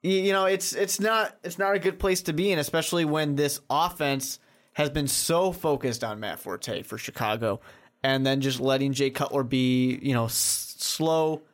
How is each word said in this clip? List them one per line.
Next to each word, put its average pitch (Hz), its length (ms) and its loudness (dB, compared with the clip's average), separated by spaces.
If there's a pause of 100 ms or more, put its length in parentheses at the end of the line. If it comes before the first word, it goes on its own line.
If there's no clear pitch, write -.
y-, 185 60 2
you 190 220 2
know, 190 140 2
it's, 190 280 0
it's 196 260 -2
not, 220 420 0
it's 170 160 -10
not 196 160 2
a 196 60 2
good 185 180 0
place 185 240 0
to 160 100 -2
be 185 200 2
in, 165 80 2
especially 165 440 0
when 151 300 0
this 143 340 0
offense 143 720 0 (360)
has 151 160 0
been 143 180 -2
so 175 440 2
focused 139 520 -2
on 107 160 -6
Matt 90 180 -6
Forte 95 440 -8
for - 160 -10
Chicago, 110 640 -2 (420)
and 135 220 2
then 135 160 2
just 131 200 0
letting 135 320 2
Jay 135 180 2
Cutler 135 320 -2
be, 127 580 2
you 135 140 0
know, 117 120 2
s-, - 520 -2
slow, 160 640 0 (120)